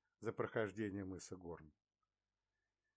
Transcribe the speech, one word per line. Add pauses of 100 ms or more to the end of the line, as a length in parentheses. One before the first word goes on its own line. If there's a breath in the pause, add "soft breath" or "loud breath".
(200)
за
прохождение
мыса
Горн. (1300)